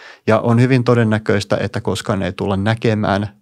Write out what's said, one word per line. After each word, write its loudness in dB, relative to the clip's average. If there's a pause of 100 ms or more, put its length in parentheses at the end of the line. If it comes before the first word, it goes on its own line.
(280)
Ja 4
on 2
hyvin 4
todennäköistä, 0
että -6
koskaan -4
ei -4
tulla -2
näkemään 0 (140)